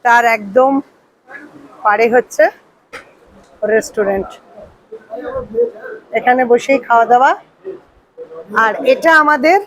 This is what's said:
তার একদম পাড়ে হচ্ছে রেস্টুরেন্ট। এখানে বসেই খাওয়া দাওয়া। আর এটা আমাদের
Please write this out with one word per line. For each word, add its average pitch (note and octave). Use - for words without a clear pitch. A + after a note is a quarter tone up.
তার A#3+
একদম A#3
পাড়ে G#3+
হচ্ছে B3
রেস্টুরেন্ট। G3+
এখানে B3+
বসেই A#3+
খাওয়া A#3
দাওয়া। B3
আর A3+
এটা D4
আমাদের D4+